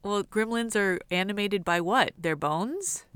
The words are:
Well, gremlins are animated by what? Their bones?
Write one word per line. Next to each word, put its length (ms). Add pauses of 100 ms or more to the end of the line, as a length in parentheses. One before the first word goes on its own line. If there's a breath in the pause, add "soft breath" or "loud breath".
Well, 180
gremlins 540
are 240 (100)
animated 540
by 160
what? 360
Their 200
bones? 680 (120)